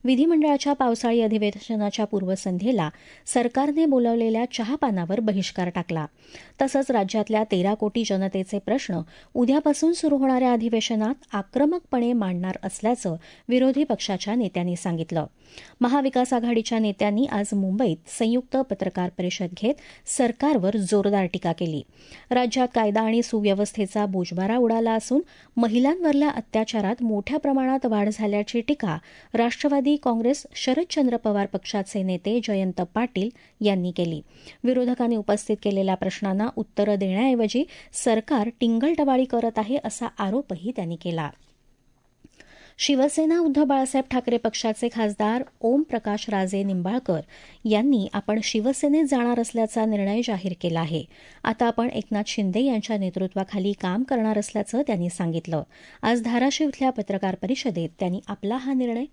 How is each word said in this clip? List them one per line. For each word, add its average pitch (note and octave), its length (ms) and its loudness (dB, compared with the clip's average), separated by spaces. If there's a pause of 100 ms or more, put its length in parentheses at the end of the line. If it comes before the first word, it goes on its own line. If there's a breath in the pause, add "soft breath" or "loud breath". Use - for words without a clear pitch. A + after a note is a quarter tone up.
विधिमंडळाच्या C#4+ 680 4
पावसाळी A#3+ 480 2
अधिवेशनाच्या G#3 840 0
पूर्वसंध्येला F#3+ 840 -2 (360 loud breath)
सरकारने C#4 600 2
बोलावलेल्या A#3 640 2
चहापानावर G#3+ 680 -2
बहिष्कार F#3+ 540 -2
टाकला. E3 320 -4 (560 loud breath)
तसंच C4+ 280 0
राज्यातल्या G#3+ 540 0
तेरा G3 300 2
कोटी G#3+ 320 -2
जनतेचे F#3+ 520 -2
प्रश्न G3+ 420 -2 (340 loud breath)
उद्यापासून D4 580 4
सुरू D#4 240 2
होणाऱ्या C4 360 4
अधिवेशनात A3+ 640 0 (180)
आक्रमकपणे B3+ 800 0
मांडणार F#3 500 -2
असल्याचं G#3 540 -2 (320 loud breath)
विरोधी C4 360 4
पक्षाच्या G#3 500 -2
नेत्यांनी F3+ 420 -2
सांगितलं. E3 500 -2 (540 loud breath)
महाविकास C4 520 2
आघाडीच्या A#3 460 0
नेत्यांनी G#3 480 0
आज G3+ 280 -2
मुंबईत G3 420 0 (100)
संयुक्त A#3+ 500 -2
पत्रकार F#3+ 640 -2
परिषद F3+ 300 -4 (140)
घेत A#3+ 120 0 (320 loud breath)
सरकारवर A#3 720 2
जोरदार G3+ 560 2
टीका F3 200 -2
केली. E3 300 -4 (480 loud breath)
राज्यात B3 440 2
कायदा G#3+ 280 2
आणि A3+ 200 2
सुव्यवस्थेचा G#3 840 0
बोजबारा F#3 500 -2
उडाला A3+ 360 2
असून A3+ 280 0 (360 loud breath)
महिलांवरल्या C#4+ 760 2
अत्याचारात A3 720 -2
मोठ्या A3 360 -2
प्रमाणात C4 480 0
वाढ G#3 260 2
झाल्याची G#3 480 -2
टीका A3 380 -2 (360 loud breath)
राष्ट्रवादी C#4 640 2
काँग्रेस A#3+ 580 0
शरदचंद्र C4 640 0
पवार G3+ 300 0
पक्षाचे G3 560 -4
नेते F#3 460 0
जयंत F#3+ 320 0
पाटील A3 500 -2 (300 soft breath)
यांनी F#3+ 300 2
केली. E3+ 300 -2 (440 loud breath)
विरोधकांनी B3 520 2
उपस्थित G#3 460 0
केलेल्या G3 320 2
प्रश्नांना F#3+ 640 -2
उत्तरं G#3 380 -2
देण्याऐवजी A3 720 0 (280 loud breath)
सरकार A3+ 560 0 (120)
टिंगलटवाळी C4 640 2
करत A#3 340 -2
आहे A3 260 -2
असा A3+ 220 -6 (120)
आरोपही G3+ 580 -4
त्यांनी E3+ 200 -6
केला. E3 340 -4 (1500 loud breath)
शिवसेना D4 600 2
उद्धव D4+ 260 4
बाळासाहेब C4+ 460 2
ठाकरे B3 260 0
पक्षाचे A#3 560 -2
खासदार A3 500 0 (180)
ओम B3+ 220 2
प्रकाश G#3+ 460 -4
राजे G3 340 0
निंबाळकर F#3+ 580 -2 (440 loud breath)
यांनी A3 480 2
आपण G#3+ 300 -2
शिवसेनेत C#4 600 2
जाणार A#3+ 360 2
असल्याचा A3+ 440 -2
निर्णय G#3 400 0
जाहीर F#3+ 360 -4
केला E3 200 0
आहे. D#3 240 -2 (400 loud breath)
आता A3+ 220 0
आपण A#3 220 0
एकनाथ G#3 380 -4
शिंदे G3 340 -2
यांच्या A#3 380 0
नेतृत्वाखाली F#3+ 760 -2
काम G3 300 -2
करणार A3 360 0
असल्याचं A3 480 -2
त्यांनी F3 240 -2
सांगितलं. E3 520 -4 (400 loud breath)
आज A#3 200 0
धाराशिव B3 460 0
इथल्या C4 220 0
पत्रकार G3 440 -4
परिषदेत F#3 540 -4 (120)
त्यांनी F#3 260 -2
आपला G3+ 300 -6
हा C4 160 -4
निर्णय B3 400 -2